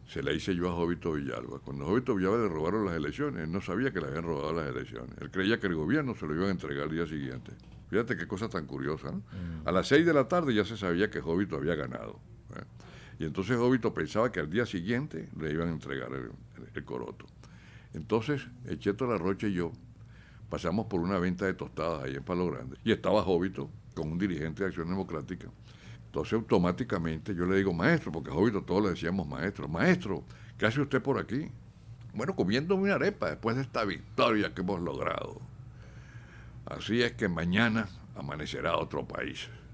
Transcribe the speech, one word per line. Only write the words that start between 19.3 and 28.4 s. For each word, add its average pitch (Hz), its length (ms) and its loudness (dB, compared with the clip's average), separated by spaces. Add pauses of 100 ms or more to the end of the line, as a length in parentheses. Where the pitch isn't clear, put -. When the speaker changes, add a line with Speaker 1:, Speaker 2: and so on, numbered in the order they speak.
Speaker 1:
y 101 60 0
yo 87 180 0 (760)
pasamos 87 380 0
por 98 120 0
una 92 180 2
venta 90 280 2
de 92 80 2
tostadas 78 500 -2
ahí 67 120 -4
en 67 80 -6
Palo 90 280 0
Grande. 65 320 -8
Y 113 80 4
estaba 101 320 4
Jovito 90 460 2 (240)
con 78 180 -2
un 82 60 0
dirigente 80 460 0
de 95 60 0
Acción 82 200 -4
Democrática. 87 580 -4 (680)
Entonces 76 200 0
automáticamente 90 1000 2
yo 87 140 0
le 95 100 6
digo, 95 160 4
"Maestro", 98 380 4
porque 76 180 -4
a - 40 -4
Jovito 120 280 6